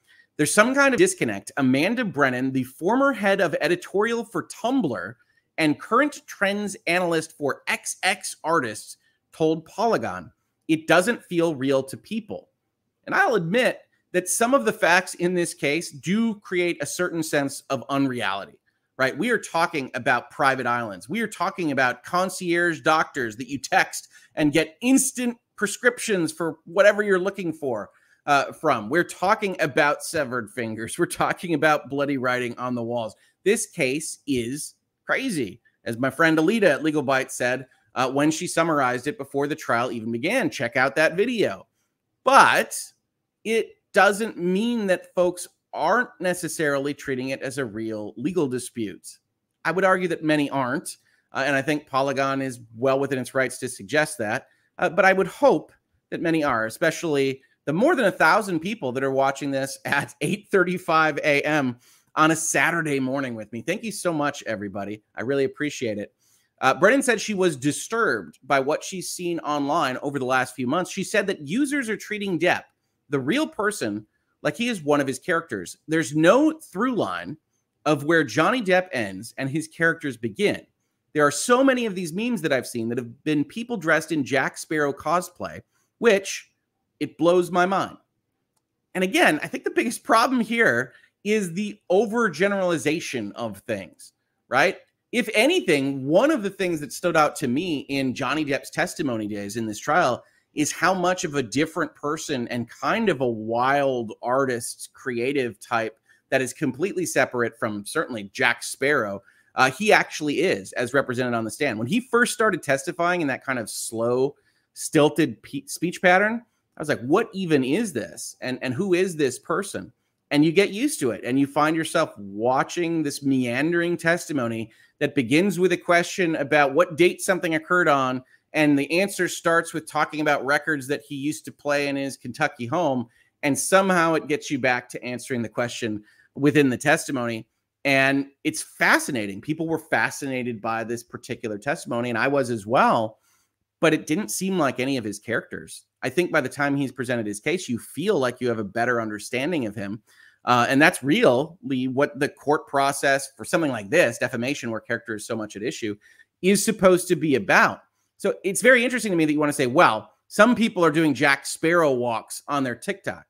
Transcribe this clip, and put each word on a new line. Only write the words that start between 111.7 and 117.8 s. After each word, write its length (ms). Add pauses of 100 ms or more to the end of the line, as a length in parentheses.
When 80
he 140
first 320
started 280
testifying 600
in 60
that 160
kind 140
of 120
slow, 640 (380)
stilted 720
pe-, 220
speech 360
pattern, 420 (340)
I 40
was 80
like, 100
"What 340
even 300
is 300